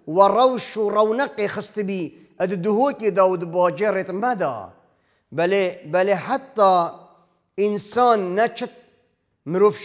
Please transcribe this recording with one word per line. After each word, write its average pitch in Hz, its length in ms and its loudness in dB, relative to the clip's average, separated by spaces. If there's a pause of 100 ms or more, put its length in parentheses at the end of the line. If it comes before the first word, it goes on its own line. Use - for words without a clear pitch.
و 165 140 2
روش 214 560 2
و 208 120 0
رونق 214 580 0
خست - 320 -10
بی. 190 480 -8 (120)
اد 180 100 -2
دهو 208 420 0
که 220 200 -2
داود 180 400 0
باجر 180 400 0
رت 190 180 -4
مدا. 175 640 -4 (580)
بله، 180 600 -2
بله 185 240 2
حتی 190 720 2 (720)
انسان 208 760 0
نه 220 120 2
چه 233 220 -8 (840)
مرۆڤ 202 340 4